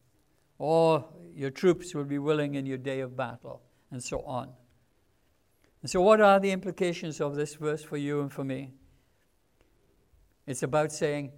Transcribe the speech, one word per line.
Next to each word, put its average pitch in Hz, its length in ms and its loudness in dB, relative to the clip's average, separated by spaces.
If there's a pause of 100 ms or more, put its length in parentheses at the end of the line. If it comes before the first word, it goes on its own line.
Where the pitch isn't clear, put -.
(580)
Or 160 460 4 (300)
your 139 160 -4
troops 175 440 2
will 143 100 -4
be 143 140 -4
willing 143 360 0
in 139 120 -4
your 131 120 -4
day 135 220 -4
of 123 160 -8
battle, 127 460 -8 (280)
and 127 120 -10
so 135 180 -6
on. 123 320 -8 (1300)
And 208 80 -8
so 185 100 2
what 214 200 8
are 196 200 8
the 196 100 2
implications 175 680 -2
of 143 140 -2
this 151 220 -4
verse 151 260 -4
for 151 140 -8
you 147 240 -2
and 139 120 -4
for 139 120 -6
me? 131 280 -6 (1700)
It's 135 160 -6
about 151 300 0
saying 147 460 -4